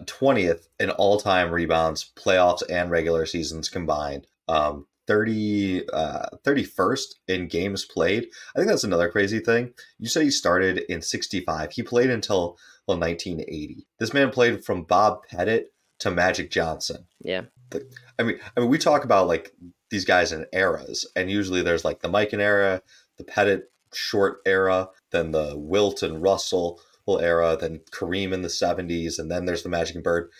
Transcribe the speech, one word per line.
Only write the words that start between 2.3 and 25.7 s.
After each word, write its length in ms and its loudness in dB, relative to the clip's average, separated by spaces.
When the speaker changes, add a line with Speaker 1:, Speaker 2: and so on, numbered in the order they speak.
Speaker 1:
and 200 -2
regular 360 2
seasons 440 -6
combined. 560 -4
Um, 400 0
thirty, 840 0
uh, 380 -4
thirty-first 840 0
in 200 -2
games 380 -4
played. 440 0
I 40 -2
think 100 2
that's 140 2
another 260 2
crazy 300 0
thing. 340 0
You 80 -10
say 160 2
he 80 4
started 480 2
in 120 -6
sixty-five. 720 -6
He 100 -6
played 260 2
until, 480 -2
well, 100 2
nineteen 440 -4
eighty. 440 -12
This 140 -4
man 180 4
played 340 2
from 200 -4
Bob 440 2
Pettit 420 -2
to 100 -2
Magic 400 0
Johnson. 560 -4
Speaker 2:
Yeah. 220 -6
Speaker 1:
The, 180 -8
I 60 0
mean, 160 -4
I 40 2
mean, 80 2
we 100 4
talk 240 4
about, 240 4
like, 240 -2
these 140 -4
guys 260 4
in 200 -8
eras, 540 -2
and 140 -2
usually 320 0
there's, 240 0
like, 160 -4
the 80 -4
Mikan 300 0
era, 420 2
the 60 -16
Pettit 480 0
short 540 0
era, 420 2
then 200 0
the 240 -2
Wilt 460 0